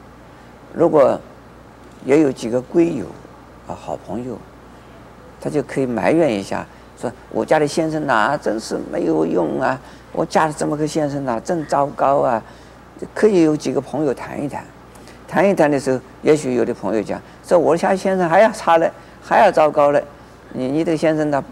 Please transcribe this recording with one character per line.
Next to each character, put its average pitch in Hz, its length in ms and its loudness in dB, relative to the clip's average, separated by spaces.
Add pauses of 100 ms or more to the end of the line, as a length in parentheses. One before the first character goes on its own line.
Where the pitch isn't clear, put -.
(720)
如 165 140 2
果 127 320 4 (840)
也 139 160 4
有 139 100 2
几 117 200 -8
个 123 100 0
闺 165 380 0
友 92 60 -8 (640)
啊， 87 60 -10
好 80 320 -10
朋 117 220 -8
友， 117 100 -10 (1040)
他 123 80 -6
就 139 140 -2
可 - 180 -6
以 131 60 0
埋 104 240 0
怨 160 200 2
一 98 120 -2
下， 92 200 -8 (360)
说 - 120 -6 (200)
：“我 110 120 -4
家 156 140 2
的 151 100 2
先 160 220 -2
生 151 160 -4
呐， 123 340 2
真 107 200 -4
是 - 180 -8 (140)
没 - 140 -4
有 160 200 0
用 151 340 -2
啊！ 131 200 -2 (340)
我 165 120 -2
嫁 160 220 0
了 151 60 -6
这 - 120 -6
么 156 100 -2
个 151 120 -2
先 151 200 -2
生 139 180 -6
呐， 117 140 -2
真 165 280 -4
糟 143 180 0
糕 139 360 0
啊！” 123 200 0 (720)
可 - 140 2
以 185 160 4
有 151 120 2
几 143 160 -6
个 127 80 -2
朋 135 240 -4
友 143 80 0
谈 - 320 -8
一 139 60 -6
谈。 - 140 -10 (640)
谈 175 200 2
一 202 60 4
谈 160 160 4
的 143 100 2
时 131 120 -2
候， 127 80 0 (240)
也 151 120 6
许 135 200 -2
有 113 100 2
的 117 80 -4
朋 98 220 -4
友 104 80 0
讲， 92 180 -8 (240)
说 180 140 4
：“我 147 180 2
家 196 180 0
先 190 220 -2
生 180 100 0
还 165 120 4
要 220 120 4
差 170 260 2
了， 165 140 2 (300)
还 - 240 0
要 180 60 6
糟 156 180 4
糕 147 220 4
了。 143 100 2 (520)
你， 127 160 -4
你 156 140 -2
这 170 80 -2
个 156 60 0
先 160 180 0
生 151 140 0
呢， 143 220 0